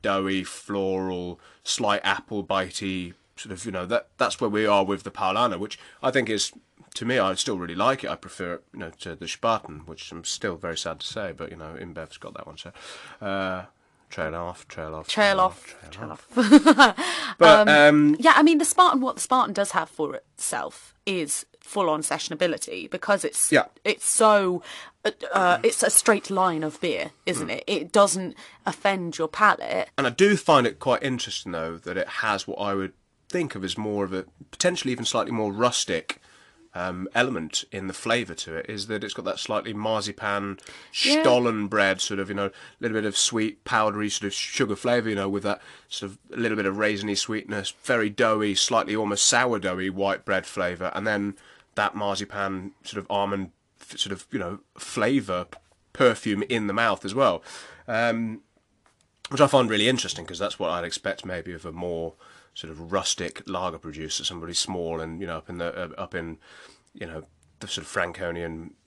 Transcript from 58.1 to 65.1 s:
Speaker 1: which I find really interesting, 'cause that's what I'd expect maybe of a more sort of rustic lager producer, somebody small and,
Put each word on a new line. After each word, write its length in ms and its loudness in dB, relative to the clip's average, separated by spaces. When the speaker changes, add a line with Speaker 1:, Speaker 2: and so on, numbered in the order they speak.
Speaker 1:
which 120 2
I 60 8
find 220 4
really 180 2
interesting, 380 -2
'cause 140 -14
that's 200 -4
what 100 -2
I'd 140 -4
expect 420 -8
maybe 280 -10
of 120 -16
a 60 -10
more 420 -6
sort 160 -14
of 220 -12
rustic 560 -4
lager 300 -4
producer, 480 -10
somebody 280 -8
small 460 -4
and, 220 -8